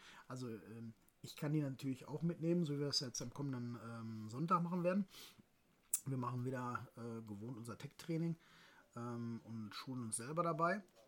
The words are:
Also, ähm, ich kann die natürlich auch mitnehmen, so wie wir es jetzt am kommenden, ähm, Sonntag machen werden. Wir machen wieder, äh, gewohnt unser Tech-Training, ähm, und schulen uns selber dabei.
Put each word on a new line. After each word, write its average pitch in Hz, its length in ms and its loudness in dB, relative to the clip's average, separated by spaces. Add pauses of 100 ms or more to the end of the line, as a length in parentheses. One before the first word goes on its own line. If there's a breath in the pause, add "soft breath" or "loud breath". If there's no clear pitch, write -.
(280 loud breath)
Also, 127 220 -4
ähm, 110 440 -8 (280)
ich - 160 -12
kann 151 160 2
die 156 80 6
natürlich 135 480 -2
auch 147 120 -4
mitnehmen, 170 440 4
so 147 80 2
wie 143 60 0
wir 143 100 2
es - 100 2
jetzt 127 220 -2
am 123 120 -4
kommenden, 120 460 -2 (100)
ähm, 110 400 -6
Sonntag 165 320 4
machen 175 220 2
werden. 190 240 6 (960 loud breath)
Wir 135 120 0
machen 123 260 0
wieder, 123 420 -2 (120)
äh, 113 280 -6
gewohnt 110 320 -6
unser 113 200 -8
Tech-Training, 160 580 0 (640 loud breath)
ähm, 117 480 -4
und 110 280 -6
schulen 127 300 -4
uns 110 140 -2
selber 156 260 0
dabei. 170 400 4 (240)